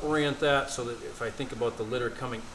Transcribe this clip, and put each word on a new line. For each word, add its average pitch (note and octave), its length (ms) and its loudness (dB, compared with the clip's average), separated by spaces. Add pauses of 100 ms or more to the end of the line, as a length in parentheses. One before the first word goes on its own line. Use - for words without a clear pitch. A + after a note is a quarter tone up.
orient D3+ 380 2
that C#3 280 6
so B2 160 -4
that A#2+ 180 -6
if - 200 -6
I A2 80 -2
think C3 200 -6
about A#2 240 0
the A2+ 80 -2
litter A#2+ 280 0
coming A#2 320 -6 (120)